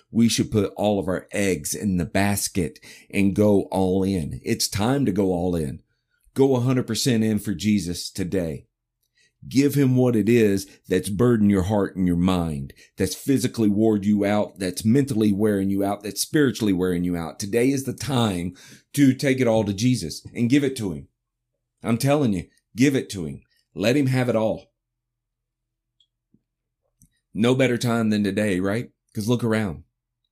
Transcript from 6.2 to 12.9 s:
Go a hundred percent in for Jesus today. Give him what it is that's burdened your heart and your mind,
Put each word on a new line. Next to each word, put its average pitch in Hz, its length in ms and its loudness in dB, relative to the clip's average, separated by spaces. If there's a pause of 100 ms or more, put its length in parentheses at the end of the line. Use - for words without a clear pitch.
Go 135 220 4
a 120 60 0
hundred 127 260 0
percent 113 360 0
in 110 140 2
for 101 160 -4
Jesus 90 560 -2
today. 85 560 -6 (840)
Give 139 280 2
him 131 200 2
what 127 220 2
it 101 100 2
is 107 400 4 (220)
that's 92 180 0
burdened 107 420 2
your 98 140 2
heart 101 320 -2
and 92 100 -2
your 87 120 0
mind, 85 560 -2 (240)